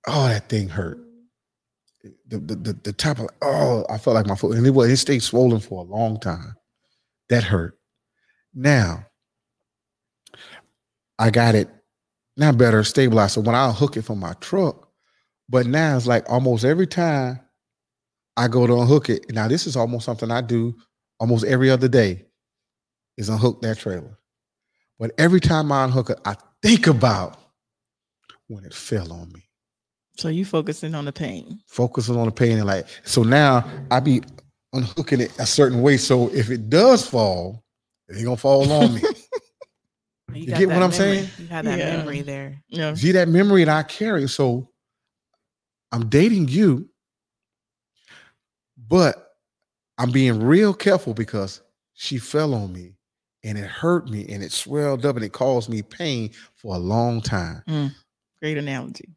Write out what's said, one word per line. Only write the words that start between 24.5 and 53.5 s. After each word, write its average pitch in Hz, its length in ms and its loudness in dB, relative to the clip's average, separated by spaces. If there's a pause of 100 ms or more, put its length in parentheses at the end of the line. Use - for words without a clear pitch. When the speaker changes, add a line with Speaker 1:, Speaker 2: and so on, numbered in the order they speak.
Speaker 1:
But 113 200 -8
every 170 220 4
time 156 300 0
I 139 140 2
unhook 127 260 -2
it, - 140 -4
I 101 120 -6 (260)
think 220 240 6
about 110 520 2 (1080)
when 101 160 -16
it - 100 -20
fell 90 380 -6
on 85 200 -18
me. - 100 -20 (720)
Speaker 2:
So 165 120 -8
you 175 160 -4
focusing 160 500 -6
on 147 100 -8
the 143 80 -8
pain. 117 540 -12
Speaker 1:
Focusing 120 500 -4
on 117 100 -2
the 107 60 -2
pain. 113 260 2
And, 104 80 -2
like, 95 200 -2 (180)
so - 200 0
now 131 400 4 (260)
I 127 100 2
be 131 220 2 (500)
unhooking 131 480 -4
it - 200 -4
a 104 60 -4
certain 127 360 2
way. 139 140 6
So 123 360 2
if 117 180 -2
it 113 200 -6
does 220 360 6
fall, 98 580 -2 (440)
it 101 80 -14
ain't 113 80 -6
gonna 123 120 -4
fall 139 360 4
on 147 240 4
me. - 100 -4
Speaker 2:
<laughs> 427 60 0 (1200)
Speaker 3:
You 127 80 -12
Speaker 1:
You 165 80 -12
Speaker 3:
got 160 100 -2
Speaker 1:
get 185 120 4
Speaker 3:
that 156 40 0
Speaker 1:
what 180 80 4
I'm 180 80 2
Speaker 3:
memory. 196 280 0
Speaker 1:
saying? 190 100 -8 (100)
Speaker 3:
You 170 100 -20
have 165 180 -10
that 180 120 -2
Speaker 2:
Yeah. 160 200 -4
Speaker 3:
memory 147 240 -8
there. 139 460 -12
Speaker 2:
Yeah. 156 260 -6
Speaker 1:
See 151 180 2
that 180 160 4
memory 190 360 6
that 156 120 2
I 156 80 -2
carry. 196 440 -4
So 127 400 -2 (1200)
I'm 117 160 -4
dating 170 400 4
you, 151 400 2 (2000)
but 165 480 2 (600)
I'm 123 120 0
being 123 320 2
real 190 320 4
careful 185 400 -2
because 104 460 -8 (320)
she - 260 -10
fell 147 360 -2
on 101 180 -6
me 90 220 -18 (500)
and 104 140 -8